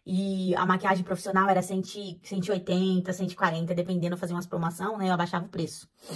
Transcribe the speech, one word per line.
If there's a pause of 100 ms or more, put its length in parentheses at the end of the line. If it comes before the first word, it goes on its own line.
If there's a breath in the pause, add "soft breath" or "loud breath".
E
a
maquiagem
profissional
era
cem,
cento
e
oitenta,
cento
e
quarenta,
dependendo,
eu
fazia
umas
promoção,
né?
Eu
abaixava
o
preço. (280 loud breath)